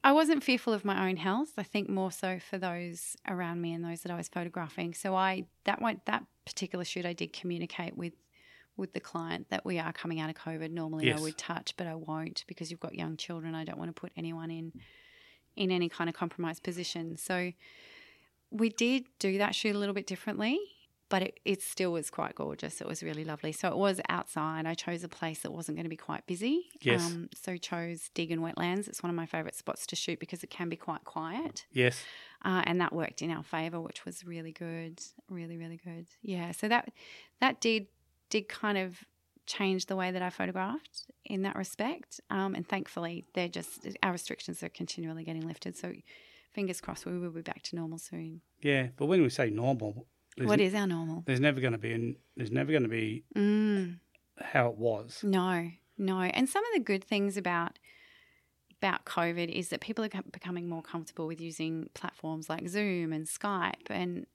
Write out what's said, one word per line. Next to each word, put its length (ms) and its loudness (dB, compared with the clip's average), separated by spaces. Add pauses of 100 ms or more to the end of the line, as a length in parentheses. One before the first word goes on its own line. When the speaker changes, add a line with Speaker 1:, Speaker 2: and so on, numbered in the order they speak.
Speaker 1:
I 100 10
wasn't 300 8
fearful 300 4
of 120 0
my 240 4
own 100 2
health. 380 2
I 60 -4
think 260 0
more 220 2
so 300 -2
for 180 -8
those 580 -4 (120)
around 320 -2
me 120 0
and 120 -4
those 180 -6
that 80 -6
I 60 -2
was 120 -4
photographing. 680 -4
So 200 0
I, 300 4 (200)
that 160 2
one, 260 0
that 180 2 (200)
particular 400 -4
shoot, 220 -4
I 60 -2
did 200 -4
communicate 640 -4
with, 180 -6 (600)
with 160 -4
the 80 -2
client 500 -6
that 140 0
we 160 0
are 120 -2
coming 280 -2
out 100 -2
of 60 -8
covid. 340 -6
Normally 360 0
I 80 6
Speaker 2:
Yes. 60 -2
Speaker 1:
would 160 -4
touch, 400 -6
but 120 -4
I 80 -6
won't 500 -6
because 240 -10
you've 80 -10
got 160 -10
young 220 -4
children. 400 -6
I 80 -6
don't 140 -8
wanna 140 -6
put 240 -12
anyone 360 -6
in, 200 -6 (840)
in 160 4
any 160 6
kind 200 0
of 60 -2
compromised 480 -2
position. 540 -4
So 360 0 (1000)
we 200 4
did 340 4 (140)
do 200 4
that 160 4
shoot 200 2
a 40 2
little 160 2
bit 120 -2
differently, 520 0 (520)
but 120 6
it, 220 -4
it 180 2
still 300 0
was 180 0
quite 240 -4
gorgeous. 460 -6
It 60 -8
was 160 -6
really 220 -4
lovely. 280 -4
So 160 -2
it 80 0
was 320 4
outside. 580 0
I 80 0
chose 300 -4
a 40 -8
place 320 -4
that 120 -6
wasn't 240 -4
gonna 120 -4
be 80 -6
quite 300 -8
busy. 400 0 (140)
Speaker 2:
Yes. 240 6
Speaker 1:
Um, 300 -2
so 220 -6
chose 580 -6
Dig 160 0
and 120 0
Wetlands. 460 0
It's 140 -8
one 80 0
of 60 0
my 100 -2
favourite 300 -4
spots 320 -6
to 80 -6
shoot 240 -2
because 240 -10
it 60 -16
can 180 -4
be 80 -4
quite 280 -6
quiet. 680 -6
Speaker 2:
Yes. 300 6 (420)
Speaker 1:
Uh, 200 4
and 160 4
that 120 4
worked 300 -4
in 80 -2
our 120 -2
favour, 380 -4
which 240 -10
was 200 -10
really 280 -10
good, 500 -8 (260)
really, 300 -8
really 240 -10
good. 240 -12 (160)
Yeah, 300 -2
so 160 -2
that, 240 4 (480)
that 200 6
did, 280 2 (420)
did 180 2
kind 300 0
of 260 -2 (420)
change 400 2
the 100 0
way 140 2
that 100 0
I 100 0
photographed 800 -2 (140)
in 180 0
that 140 0
respect. 640 -4 (100)
Um, 240 2
and 140 -4
thankfully, 560 -4 (100)
they're 140 0
just, 380 -8 (160)
our 100 4
restrictions 500 -6
are 60 -6
continually 560 -6
getting 240 -4
lifted. 280 -8
So 180 -6 (580)
fingers 300 -2
crossed 240 -8
we 120 -2
will 120 -4
be 100 -8
back 220 -8
to 140 -6
normal 220 -4
soon. 440 -8 (180)
Speaker 2:
Yeah, 360 4
but 100 0
when 160 8
we 80 8
say 180 4
normal, 580 2 (300)
there's 100 2
Speaker 1:
What 140 8
Speaker 2:
n-, 60 8
Speaker 1:
is 80 2
our 120 2
normal? 400 -2
Speaker 2:
there's 140 4
never 200 6
gonna 180 4
be 140 -2
an, 240 0 (200)
there's 160 -2
never 180 2
gonna 180 6
be 360 0 (100)
Speaker 1:
Mm. 640 4 (420)
Speaker 2:
how 280 4
it 80 -2
was. 480 0
Speaker 1:
No, 460 4 (260)
no. 240 2
And 280 2
some 180 2
of 80 0
the 100 6
good 180 2
things 360 0
about, 400 0 (1000)
about 260 2
covid 440 2
is 200 -2
that 100 -2
people 240 -2
are 40 -2
co-, 120 -4 (100)
becoming 380 -6
more 140 -4
comfortable 440 -6
with 140 -6
using 540 -4
platforms 540 -6
like 200 -2
Zoom 440 0
and 140 -4
Skype 640 -2
and 440 -2